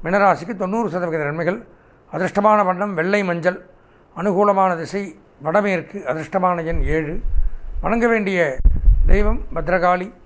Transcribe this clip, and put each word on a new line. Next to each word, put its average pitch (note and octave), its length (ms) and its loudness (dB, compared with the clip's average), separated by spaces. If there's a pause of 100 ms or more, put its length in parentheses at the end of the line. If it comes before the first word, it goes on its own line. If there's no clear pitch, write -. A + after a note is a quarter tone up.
மீனராசிக்கு F#3 580 0
தொண்ணூறு G3+ 320 -4
சதவிகித E3 340 -4
நன்மைகள். E3 300 -4 (560)
அதிர்ஷ்டமான G3+ 440 2 (100)
வண்ணம் F#3 300 -4
வெள்ளை G3 300 0
மஞ்சள். F3 300 -2 (640)
அனுகூலமான G3 500 2 (100)
திசை F3+ 220 -8 (440)
வடமேற்கு. F#3+ 520 -2 (140)
அதிர்ஷ்டமான F3 600 -2
எண் D#3+ 100 0 (140)
ஏழு. D#3 180 -4 (720)
வணங்க A3+ 300 0
வேண்டிய G3 240 -2 (720)
தெய்வம் F3 320 4 (140)
பத்ரகாளி. F3+ 520 0 (180)